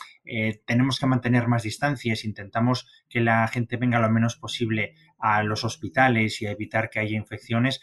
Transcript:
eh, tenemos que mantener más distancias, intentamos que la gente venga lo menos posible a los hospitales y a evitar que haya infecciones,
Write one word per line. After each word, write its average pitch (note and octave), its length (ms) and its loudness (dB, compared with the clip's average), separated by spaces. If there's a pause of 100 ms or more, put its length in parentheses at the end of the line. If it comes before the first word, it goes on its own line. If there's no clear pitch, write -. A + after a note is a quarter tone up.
(240)
eh, A2 420 -4
tenemos B2+ 340 2
que C#3 80 0
mantener B2 400 2
más A#2+ 160 2
distancias, A#2 640 -2
intentamos A2+ 600 -2 (220)
que A#2+ 120 -2
la A2+ 260 4
gente A#2+ 300 -4
venga A#2+ 220 2
lo A2 100 4
menos A2+ 260 2
posible A2 580 -4 (240)
a G#2+ 260 2
los G#2+ 220 -2
hospitales A2+ 760 0
y G#2+ 60 -4
a G#2 40 -4
evitar G#2+ 380 -4
que - 100 -6
haya G#2+ 180 -2
infecciones, A#2 640 -2